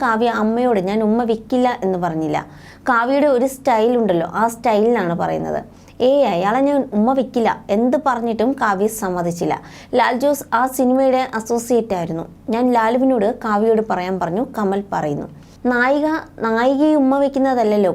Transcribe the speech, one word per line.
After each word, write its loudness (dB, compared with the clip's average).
കാവ്യ 0
അമ്മയോട് 0
"ഞാൻ -2
ഉമ്മ 2
വെക്കില്ല" -2
എന്ന് -2
പറഞ്ഞില്ല. -2
കാവ്യയുടെ 0
ഒരു 2
സ്റ്റൈൽ 0
ഉണ്ടല്ലോ, 0
ആ 0
സ്റ്റൈലിലാണ് 0
പറയുന്നത്. -4
"ഏയ്, 4
അയാളെ 0
ഞാൻ 0
ഉമ്മ 2
വെക്കില്ല" 0
എന്ത് 2
പറഞ്ഞിട്ടും 0
കാവ്യ 0
സമ്മതിച്ചില്ല. -4
ലാൽ 2
ജോസ് 0
ആ 2
സിനിമയുടെ 2
അസോസിയേറ്റ് -2
ആയിരുന്നു. -4
"ഞാൻ 0
ലാലുവിനോട് 2
കാവ്യയോട് 2
പറയാൻ -4
പറഞ്ഞു," -2
കമൽ -2
പറയുന്നു. -4
നായിക 2
നായികയെ 2
ഉമ്മ 2
വെക്കുന്നതല്ലല്ലോ, 2